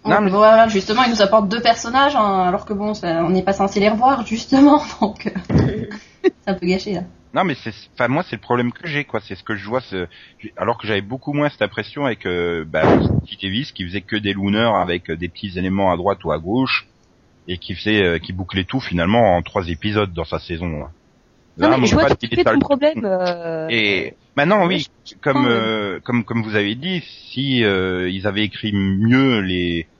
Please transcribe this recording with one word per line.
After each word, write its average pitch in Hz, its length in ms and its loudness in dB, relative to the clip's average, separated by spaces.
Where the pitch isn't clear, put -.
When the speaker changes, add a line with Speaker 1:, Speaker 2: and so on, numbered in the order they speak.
Speaker 1:
Non, 196 120 4
Speaker 2:
On 214 60 4
Speaker 1:
mais 190 60 2
Speaker 2:
voit, 220 380 8
justement, 214 360 0
il 240 80 2
nous 214 100 0
apporte 202 260 4
deux 226 140 -2
personnages, 262 560 2
hein, 196 300 2
alors 190 180 -2
que 214 80 -6
bon, 208 200 -4
ça, 170 300 -2
on 175 60 0
n'est 185 140 2
pas 196 100 0
censé 196 260 0
les 202 100 4
revoir, 233 360 2
justement, 269 560 4
<laughs> - 100 -6
donc, 208 260 -4
euh, - 340 2
c'est 381 100 2
un 190 60 -2
peu 180 140 -4
gâché, 190 260 0
là. 175 80 -4
Speaker 1:
Non, 170 120 2
mais 147 100 -2
c'est, - 160 -10
enfin, 120 160 0
moi, 156 180 0
c'est - 80 -6
le - 60 -12
problème 120 320 0
que - 140 -14
j'ai, 147 180 -4
quoi. 110 180 -6
C'est 95 120 -12
ce - 80 -20
que 110 120 -4
je 98 120 -12
vois, 123 140 -2
c'est... 92 260 -6
alors 110 200 -2
que - 100 -14
j'avais 101 140 -2
beaucoup 127 300 -10
moins 147 180 0
cette - 120 -6
impression 113 440 -4
avec, 117 200 -4
euh, 87 420 -2
bah, 78 160 0
Steve - 160 -18
Davis, 98 300 -6
qui 95 160 -10
faisait 95 140 -6
que - 160 -6
des 101 160 -2
looners 104 380 2
avec, 87 280 -4
euh, 80 60 -2
des 85 140 -8
petits 92 280 -10
éléments 95 340 0
à 87 60 2
droite 92 280 -2
ou 80 80 -2
à 78 60 -2
gauche, 117 480 -2
et 90 100 -6
qui - 160 -12
faisait, 104 300 2
euh, 85 160 2
qui 92 140 -10
bouclait 92 320 -4
tout, 135 160 -6
finalement, 92 560 2
en 85 60 0
trois 92 260 -4
épisodes 101 420 -2
dans 82 140 -6
sa 80 140 -6
saison, 82 440 -8
hein. 71 60 -14
Speaker 3:
Non, 311 140 2
Speaker 1:
Là, - 60 2
Speaker 3:
mais 226 100 2
je - 80 4
Speaker 1:
Moffat, 302 120 4
Speaker 3:
vois - 80 0
tout - 100 -10
Speaker 1:
il 226 80 -6
Speaker 3:
à - 20 -2
fait 349 60 0
Speaker 1:
étale - 120 4
Speaker 3:
ton 285 80 4
Speaker 1:
tout. - 60 2
Speaker 3:
problème, 285 360 0
euh, 175 680 -4
Speaker 1:
Et 101 440 0
maintenant, 175 220 2
Speaker 3:
moi, 175 80 2
Speaker 1:
oui, 170 200 -2
Speaker 3:
je - 160 -20
Speaker 1:
comme, 139 120 0
Speaker 3:
comprends, 131 160 2
Speaker 1:
euh, 110 520 -2
comme, 120 220 -2
comme 117 180 -4
vous 107 140 -6
avez 101 200 0
dit, 165 300 -6
si, 127 600 -2
euh, 92 440 0
ils 95 180 -4
avaient 104 180 -2
écrit 104 280 -6
mieux 110 680 2
les 87 440 -2